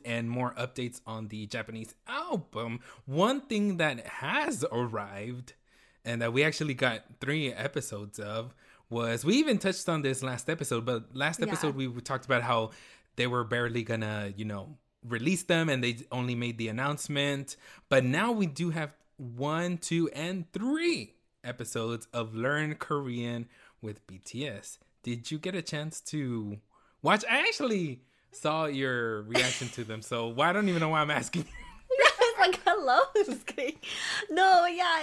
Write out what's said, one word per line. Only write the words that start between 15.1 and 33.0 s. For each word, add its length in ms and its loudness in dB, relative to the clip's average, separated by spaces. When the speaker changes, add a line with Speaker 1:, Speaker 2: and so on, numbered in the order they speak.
Speaker 1:
them 260 2
and 160 2
they 140 0
only 240 -2
made 220 -4
the 120 -4
announcement. 880 -2
But 140 8
now 280 2
we 140 2
do 240 -2
have 240 -4
one, 580 -2
two, 380 0
and 380 -6
three 640 -2
episodes 680 -4
of 220 -4
Learn 420 0
Korean 720 -2
with 240 -10
B 180 -16
T 240 -8
S. 300 -12
Did 280 -6
you 80 -4
get 160 -6
a 80 -4
chance 380 -8
to 460 -4
watch? 280 4
I 100 6
actually 600 0
saw 340 0
your 560 0
reaction 480 0
to 140 -6
them, 160 -8
so 280 -2
why, 220 4
I 40 2
don't 140 2
even 120 2
know 100 2
why 120 4
I'm 80 2
asking 320 0
you. 60 -10
Speaker 2:
<laughs> 20 2
I 380 6
was 80 8
like, 180 0
"Hello, 440 4